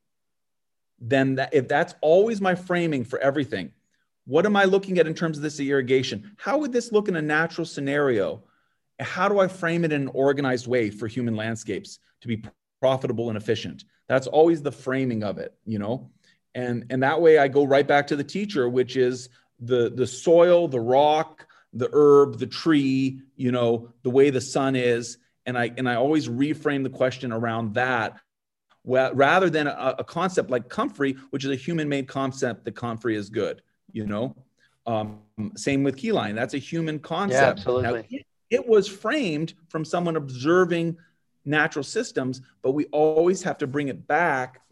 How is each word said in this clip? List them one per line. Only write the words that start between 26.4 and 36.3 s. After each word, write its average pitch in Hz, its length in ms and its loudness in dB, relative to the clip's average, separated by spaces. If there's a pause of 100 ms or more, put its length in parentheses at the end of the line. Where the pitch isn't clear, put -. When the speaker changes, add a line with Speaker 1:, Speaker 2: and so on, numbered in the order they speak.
Speaker 1:
the 131 80 -4
question 131 420 -2
around 113 420 -4
that, 123 460 -2 (640)
well, 131 300 2
rather 156 340 4
than 151 200 -2
a, 127 320 -4
a 127 40 -6
concept 170 460 -4
like 127 180 -2
comfrey, 139 460 -4 (160)
which 135 160 -6
is 135 40 -4
a 139 60 -2
human-made 143 500 -4
concept 135 600 -6
that 110 60 -8
comfrey 113 440 -6
is 104 140 -8
good, 98 320 -6 (300)
you 107 140 -8
know? 104 300 -6 (480)
Um, 107 360 -6 (360)
same 139 280 -2
with 135 120 -2
keyline, 131 380 -4